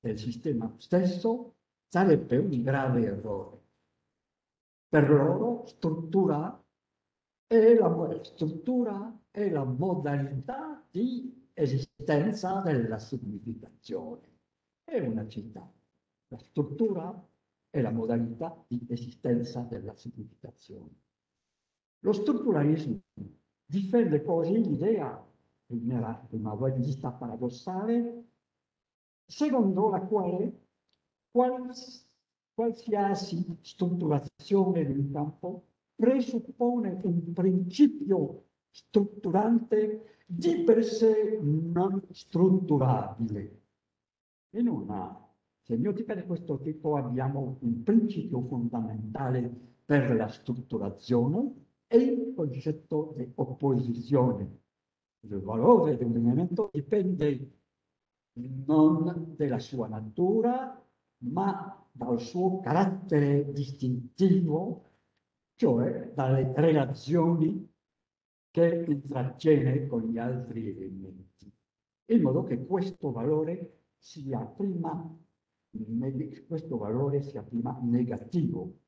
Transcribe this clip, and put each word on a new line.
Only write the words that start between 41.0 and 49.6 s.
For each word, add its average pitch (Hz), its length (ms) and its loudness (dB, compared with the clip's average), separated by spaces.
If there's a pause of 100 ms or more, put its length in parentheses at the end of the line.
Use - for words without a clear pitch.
non 170 600 0 (100)
strutturabile. 123 1500 0 (880)
In 233 180 0
una 98 600 -8 (320)
semiotica 202 540 -2
di 180 80 -8
questo 160 360 -6
tipo 151 360 -4
abbiamo 131 640 -4
un 120 240 -2
principio 175 600 2
fondamentale 120 1120 -4 (300)